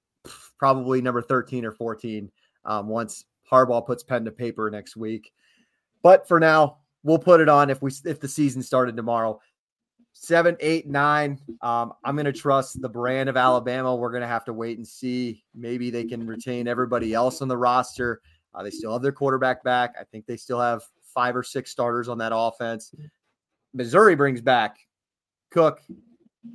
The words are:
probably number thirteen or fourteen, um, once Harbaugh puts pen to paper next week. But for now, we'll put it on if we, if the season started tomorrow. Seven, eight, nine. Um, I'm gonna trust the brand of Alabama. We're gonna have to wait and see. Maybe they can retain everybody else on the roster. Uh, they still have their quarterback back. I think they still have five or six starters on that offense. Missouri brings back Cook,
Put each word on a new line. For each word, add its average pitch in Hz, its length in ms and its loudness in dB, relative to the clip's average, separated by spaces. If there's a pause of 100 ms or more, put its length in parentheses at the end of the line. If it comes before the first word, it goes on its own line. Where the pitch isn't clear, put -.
(600)
probably 131 420 2
number 120 200 -2
thirteen 123 420 -2
or 110 80 -8
fourteen, 110 580 -10 (360)
um, 104 240 -6
once 110 340 -6 (260)
Harbaugh 123 360 4
puts 123 180 -6
pen 120 220 -4
to 107 60 -10
paper 110 380 -6
next 104 280 -14
week. 110 340 -10 (720)
But 180 240 8
for 170 120 4
now, 156 380 4 (260)
we'll 156 160 4
put 170 220 8
it 151 80 4
on 143 200 6
if 135 120 -4
we, 139 100 -4 (140)
if 160 140 -6
the 139 80 -10
season 135 340 -2
started 123 340 -2
tomorrow. 113 440 -4 (760)
Seven, 170 460 2
eight, 160 280 -2
nine. 143 520 0 (220)
Um, 117 320 -2 (100)
I'm 139 120 -4
gonna 147 160 -2
trust 135 500 -2
the 127 80 -6
brand 127 400 -4
of 127 80 -2
Alabama. 127 580 0
We're 120 160 -4
gonna 120 160 -6
have 117 180 -6
to 117 80 -10
wait 113 240 -8
and 113 100 -16
see. 123 560 -8 (100)
Maybe 120 360 -8
they 117 140 -6
can 117 220 -10
retain 120 420 -8
everybody 117 460 -2
else 123 280 0
on 139 60 -6
the 127 100 -4
roster. 123 640 -2 (320)
Uh, 90 100 -12
they 101 80 -10
still 110 220 -10
have 123 80 -4
their 139 100 -2
quarterback 131 520 -2
back. 123 360 -2
I 98 40 -16
think 107 220 -18
they 117 120 -12
still 120 220 -6
have 120 220 -2 (220)
five 123 320 -2
or 123 80 -4
six - 280 -10
starters 120 380 -4
on 120 100 -8
that 113 140 -4
offense. 113 600 -6 (800)
Missouri 151 420 4
brings 139 260 0
back 113 360 0 (760)
Cook, 156 300 2 (720)